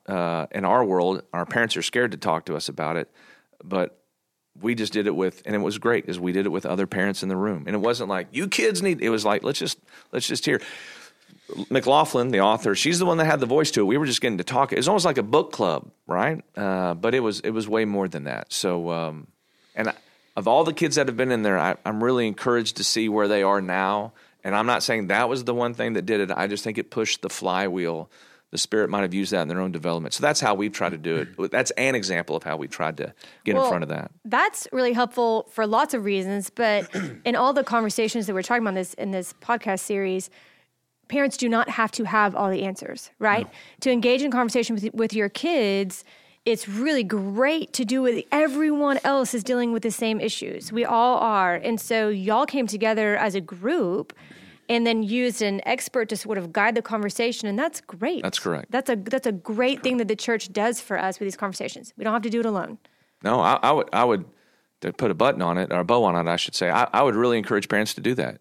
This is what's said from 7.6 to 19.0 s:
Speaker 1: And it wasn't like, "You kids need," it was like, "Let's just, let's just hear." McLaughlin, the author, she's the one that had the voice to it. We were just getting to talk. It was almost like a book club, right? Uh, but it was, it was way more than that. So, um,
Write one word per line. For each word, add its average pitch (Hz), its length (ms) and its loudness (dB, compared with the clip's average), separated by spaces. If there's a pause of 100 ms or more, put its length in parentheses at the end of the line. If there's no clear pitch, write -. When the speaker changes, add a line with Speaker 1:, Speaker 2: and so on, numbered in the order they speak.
Speaker 1:
And 101 80 -4
it 104 60 -2
wasn't 117 280 0
like, 92 220 -4
"You 165 160 -4
kids 196 340 0
need," 180 220 0
it 113 80 2
was 110 140 0
like, 104 180 2
"Let's 139 160 -2
just, - 200 -4 (340)
let's 123 160 -2
just - 180 -4
hear." 143 140 2 (1120)
McLaughlin, 131 600 4
the 101 100 4
author, 107 340 4
she's 165 240 0
the 180 80 0
one 175 120 2
that 160 80 4
had 151 140 4
the 127 60 0
voice 143 260 2
to - 80 2
it. 101 40 4
We 107 140 2
were 151 80 0
just 123 140 -2
getting 110 180 0
to 87 60 -2
talk. 131 280 0
It - 40 0
was 131 120 0
almost 190 160 4
like 151 140 2
a 113 40 4
book 127 300 2
club, 85 380 -2 (160)
right? 117 360 -2 (140)
Uh, 92 380 0
but 113 200 0
it 131 60 2
was, 107 200 -2
it - 100 -4
was 110 180 -4
way 110 160 2
more 101 240 0
than 78 160 -8
that. 60 280 -8
So, 87 380 -2
um, 80 360 -6 (480)